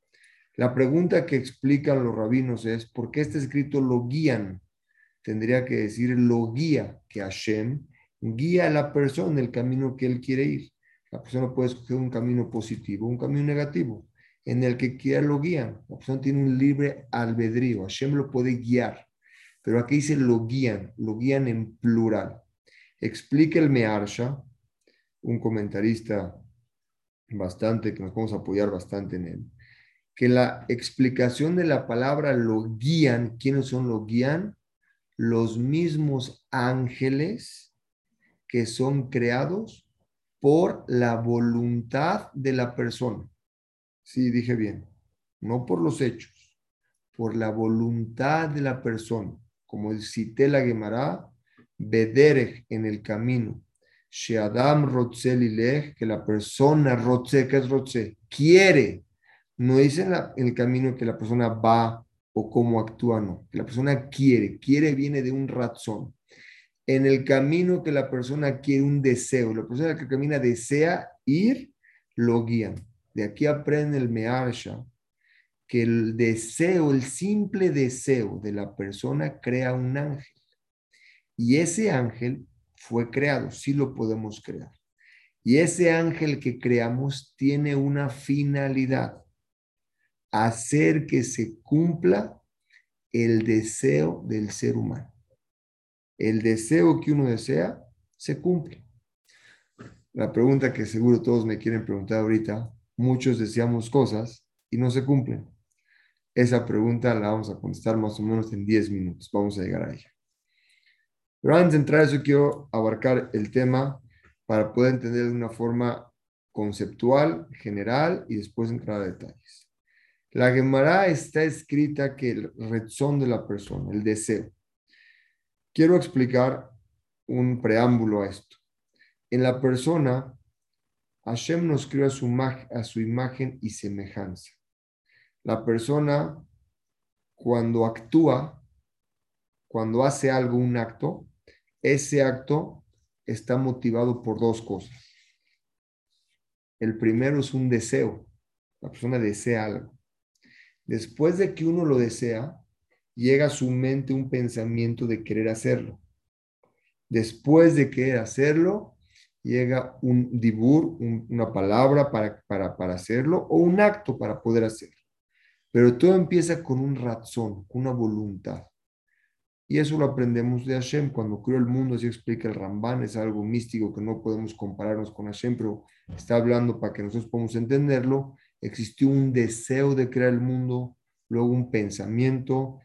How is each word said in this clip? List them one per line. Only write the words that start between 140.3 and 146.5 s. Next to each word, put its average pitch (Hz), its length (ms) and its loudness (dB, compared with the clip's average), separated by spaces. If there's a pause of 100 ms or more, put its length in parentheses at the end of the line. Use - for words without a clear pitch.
algo, 127 260 0
un 123 200 0
acto, 143 520 -6 (540)
ese 139 400 2
acto 139 640 -2 (420)
está 117 320 -2
motivado 123 640 0
por 110 160 -2
dos 113 240 0
cosas. - 340 -10 (1800)